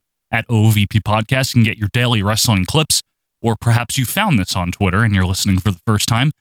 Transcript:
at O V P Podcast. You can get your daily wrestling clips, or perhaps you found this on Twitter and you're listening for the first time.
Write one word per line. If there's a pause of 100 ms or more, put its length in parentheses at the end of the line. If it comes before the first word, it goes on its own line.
(300)
at
O
V
P
Podcast.
You
can
get
your
daily
wrestling
clips, (400)
or
perhaps
you
found
this
on
Twitter
and
you're
listening
for
the
first
time. (120)